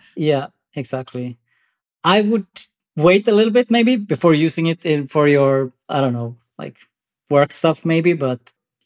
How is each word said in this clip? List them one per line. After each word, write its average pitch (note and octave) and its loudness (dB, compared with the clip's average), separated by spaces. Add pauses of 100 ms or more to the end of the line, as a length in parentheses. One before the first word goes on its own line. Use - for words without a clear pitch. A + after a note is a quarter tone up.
(140)
Yeah, D3+ -2 (260)
exactly. B2+ -10 (680)
I F#3+ 4
would G#3 -2 (500)
wait F3+ 2
a A3+ 2
little A3 2
bit B3 0
maybe A#3 2
before F3 0
using D#3+ 0
it E3 -4
in, D3 -2
for D3 0
your, C3+ 2 (160)
I C#3+ -2
don't C3 0
know, A#2+ -8 (220)
like, - -14 (540)
work C#3+ 2
stuff - -2
maybe, E3 0
but C3+ -6 (340)